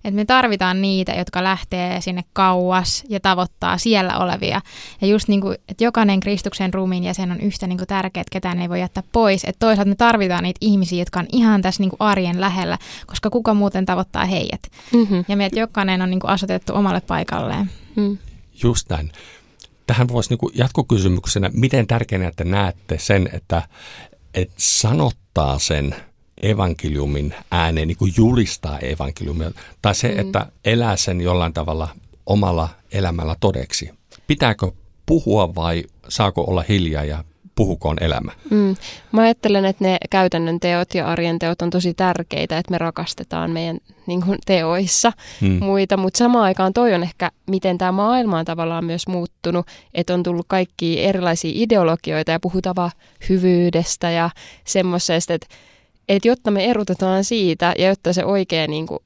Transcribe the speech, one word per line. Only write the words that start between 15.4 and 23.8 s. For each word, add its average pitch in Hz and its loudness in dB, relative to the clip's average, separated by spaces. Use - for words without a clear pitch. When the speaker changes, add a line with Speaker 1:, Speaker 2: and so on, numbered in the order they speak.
Speaker 1:
jokainen 196 0
on 185 0
niinku 185 0
asetettu 190 -2
omalle 185 2
paikalleen. - -4
Speaker 2:
Mm. 202 0
Speaker 3:
Just - 0
näin. 76 -4
Tähän 127 2
voisi 120 -2
niinku - -2
jatkokysymyksenä, 95 2
miten 127 2
tärkeänä 95 -2
te 85 -4
näette 92 -2
sen, 98 2
että, 87 -2